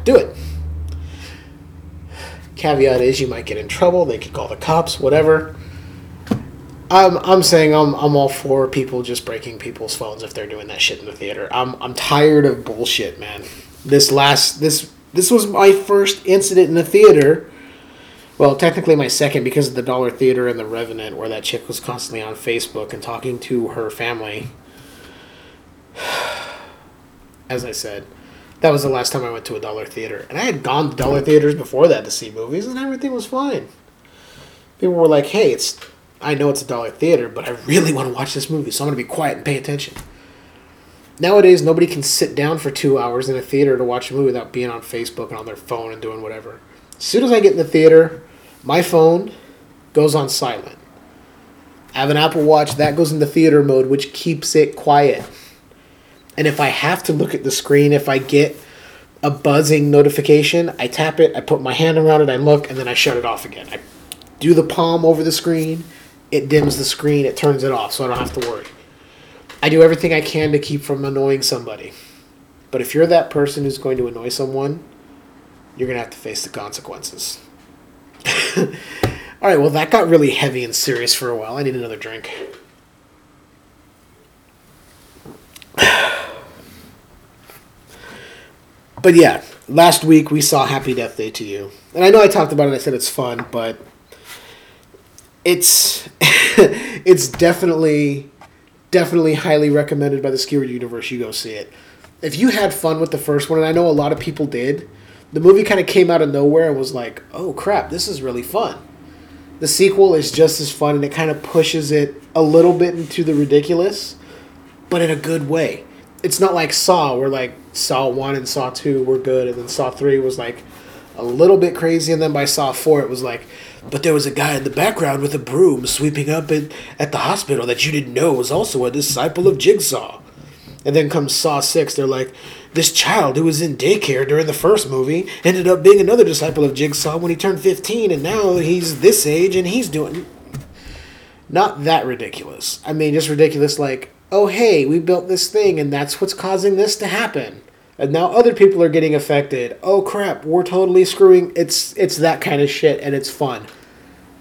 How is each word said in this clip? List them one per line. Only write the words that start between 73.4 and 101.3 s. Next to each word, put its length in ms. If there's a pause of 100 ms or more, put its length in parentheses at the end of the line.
who's 120
going 220
to 80
annoy 240
someone, 520 (960)
you're 120
gonna 120
have 100
to 60
face 260
the 60
consequences. 920 (840)
<laughs> 320
All 120 (760)
right, 180
well, 100
that 200
got 180
really 220
heavy 340
and 100
serious 400
for 140
a 80
while. 220
I 40
need 140
another 200
drink. 340 (3500)
<sighs> 400 (2750)
But 120
yeah, 280 (240)
last 380
week 260
we 120
saw 240
Happy 260
Death 240
Day 140
to 120
You. 280 (240)
And 100
I 60
know 100
I 80
talked 240
about 160
it, 60
I 40
said 140
it's 160
fun, 420
but 280 (1600)
it's, 720
<laughs> 60
it's 1080
definitely, 1040 (600)
definitely 420
highly 380
recommended 520
by 80
the 60
Skewer 280
universe 460
you 80
go 120